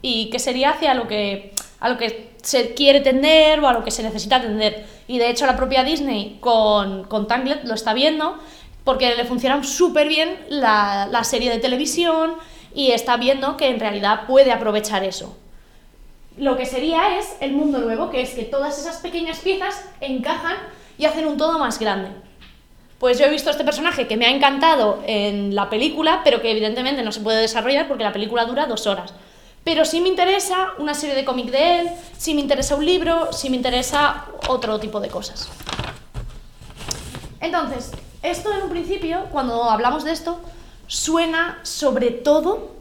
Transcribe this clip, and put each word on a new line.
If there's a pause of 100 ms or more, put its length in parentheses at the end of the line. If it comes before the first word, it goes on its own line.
¿Y
qué
sería
hacia
lo
que, (260)
a
lo
que
se
quiere
tender
o
a
lo
que
se
necesita
tender? (200)
Y
de
hecho
la
propia
Disney
con,
con
Tangled
lo
está
viendo, (460)
porque
le
funciona
súper
bien (100)
la,
la
serie
de
televisión (400)
y
está
viendo
que
en
realidad
puede
aprovechar
eso. (1000)
Lo
que
sería
es
el
mundo
nuevo,
que
es
que
todas
esas
pequeñas
piezas (180)
encajan (420)
y
hacen
un
todo
más
grande. (880)
Pues
yo
he
visto
a
este
personaje
que
me
ha
encantado
en
la
película,
pero
que
evidentemente
no
se
puede
desarrollar
porque
la
película
dura
dos
horas. (500)
Pero
sí
me
interesa (100)
una
serie
de
cómic
de
él, (280)
sí
me
interesa
un
libro,
sí
me
interesa (220)
otro
tipo
de
cosas. (1900)
Entonces, (300)
esto
en
un
principio,
cuando
hablamos
de
esto, (460)
suena
sobre
todo